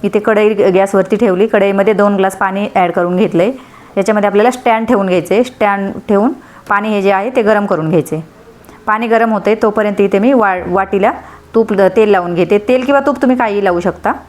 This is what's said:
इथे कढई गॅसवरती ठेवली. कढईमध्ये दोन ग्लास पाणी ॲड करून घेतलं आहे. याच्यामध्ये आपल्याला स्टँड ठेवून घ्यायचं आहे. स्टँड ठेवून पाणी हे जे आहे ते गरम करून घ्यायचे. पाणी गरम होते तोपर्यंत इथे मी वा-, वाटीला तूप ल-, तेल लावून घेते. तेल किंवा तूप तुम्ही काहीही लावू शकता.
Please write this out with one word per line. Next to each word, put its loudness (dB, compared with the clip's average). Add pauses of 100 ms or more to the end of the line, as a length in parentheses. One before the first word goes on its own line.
इथे 0
कढई 2
गॅसवरती 0
ठेवली. 0
कढईमध्ये 2
दोन 2
ग्लास 0
पाणी -4
ॲड 0
करून -2
घेतलं 0
आहे. 0 (460)
याच्यामध्ये 0
आपल्याला 2
स्टँड -2
ठेवून 0
घ्यायचं 0
आहे. -2
स्टँड -4 (180)
ठेवून 2 (360)
पाणी 0
हे -2
जे 2
आहे 0
ते -2
गरम 2
करून -2
घ्यायचे. -2 (600)
पाणी -2
गरम 2
होते 0
तोपर्यंत -2
इथे 2
मी 2
वा-, 2
वाटीला 0 (440)
तूप 2
ल-, 4
तेल 4
लावून 2
घेते. 0
तेल 0
किंवा 2
तूप -2
तुम्ही 2
काहीही -2
लावू 0
शकता. -4 (160)